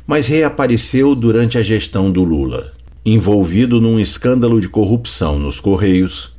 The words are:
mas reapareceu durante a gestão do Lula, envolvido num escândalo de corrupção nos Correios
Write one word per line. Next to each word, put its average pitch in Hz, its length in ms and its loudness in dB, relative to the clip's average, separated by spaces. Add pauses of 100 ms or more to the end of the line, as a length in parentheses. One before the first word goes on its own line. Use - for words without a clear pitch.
mas 151 180 0
reapareceu 139 880 0
durante 117 440 0
a 117 40 2
gestão 101 480 -2
do 90 140 2
Lula, 69 480 -4 (340)
envolvido 104 720 2
num 113 200 2
escândalo 117 600 0
de 92 100 -2
corrupção 98 680 -2
nos 71 220 -6
Correios 92 800 0